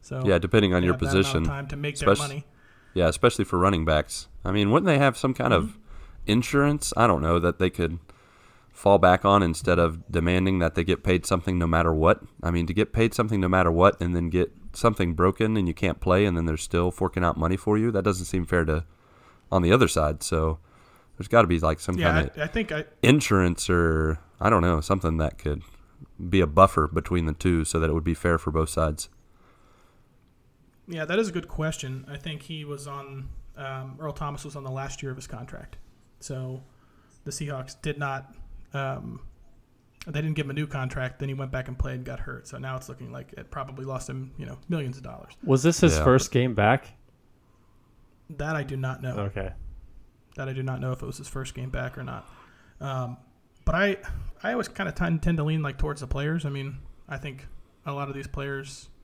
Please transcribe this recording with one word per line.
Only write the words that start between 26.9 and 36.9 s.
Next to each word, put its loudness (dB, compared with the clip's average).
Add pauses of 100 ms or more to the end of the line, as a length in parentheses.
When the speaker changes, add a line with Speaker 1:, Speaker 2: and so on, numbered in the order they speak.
Speaker 2:
the -2
two 0
so -2
that 0
it 0
would -2
be 0
fair 0
for -4
both -2
sides. -2 (1800)
Speaker 1:
Yeah, -6
that 0
is 0
a -10
good -6
question. -6
I -12
think -10
he -12
was -12
on, -12 (280)
um, -10
Earl -6
Thomas -8
was -14
on -14
the -10
last -10
year -8
of -8
his -16
contract. -14 (440)
So -10 (600)